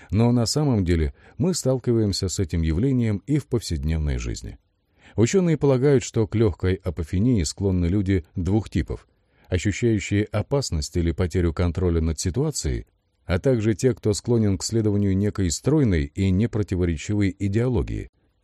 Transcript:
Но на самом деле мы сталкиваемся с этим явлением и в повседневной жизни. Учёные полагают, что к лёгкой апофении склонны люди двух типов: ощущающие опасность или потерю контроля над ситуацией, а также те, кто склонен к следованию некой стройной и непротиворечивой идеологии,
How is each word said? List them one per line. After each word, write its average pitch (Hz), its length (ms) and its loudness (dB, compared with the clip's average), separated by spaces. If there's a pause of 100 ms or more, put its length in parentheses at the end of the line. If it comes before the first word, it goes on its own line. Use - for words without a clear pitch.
(100)
Но 117 220 4
на 120 120 2
самом 127 400 0
деле 80 300 0 (240)
мы 170 160 0
сталкиваемся 113 720 0
с - 100 -8
этим 90 220 -2
явлением 107 640 0
и 147 120 0
в - 80 -6
повседневной 78 720 -2
жизни. 57 400 -10 (580)
Учёные 165 400 4
полагают, 135 480 4
что 110 220 -2
к - 80 -6
лёгкой 95 400 2
апофении 92 720 -2
склонны 92 420 0
люди 95 480 0
двух 95 340 0
типов: - 400 -4 (380)
ощущающие 104 800 0
опасность 104 720 -4
или 85 160 0
потерю 87 420 0
контроля 85 480 0
над 80 180 -2
ситуацией, 123 640 -4 (380)
а 95 140 0
также 117 360 2
те, 123 200 0
кто - 180 0
склонен 107 460 0
к - 60 -10
следованию 101 520 0
некой 98 340 0
стройной 117 540 2
и 95 260 0
непротиворечивой 95 1080 0
идеологии, 101 720 -2 (340)